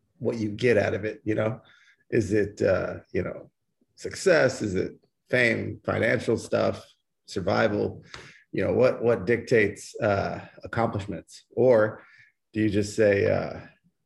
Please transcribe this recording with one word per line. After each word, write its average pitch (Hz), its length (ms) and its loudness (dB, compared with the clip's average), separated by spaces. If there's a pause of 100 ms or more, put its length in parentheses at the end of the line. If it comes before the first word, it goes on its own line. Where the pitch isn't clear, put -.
(200)
what 120 180 -4
you 110 100 -4
get 107 300 2
out 101 160 0
of 98 100 -6
it, 107 220 -8
you 107 100 -2
know? 110 240 -2 (500)
Is 98 220 0
it, 104 300 0
uh, 95 380 0 (120)
you 92 100 -2
know, - 280 -10 (480)
success? 139 640 2
Is 101 140 -4
it - 180 -2 (360)
fame, 107 540 0
financial 110 540 0
stuff, 104 480 -2 (400)
survival? 104 760 -2 (520)
You 98 100 -2
know, 92 80 0
what, 113 320 2
what 110 220 0
dictates, 110 760 0
uh, 92 400 0 (240)
accomplishments? 107 880 -6
Or 113 500 4 (520)
do 107 80 -2
you 110 80 2
just 101 260 -2
say, 101 340 4
uh, 92 300 -4 (460)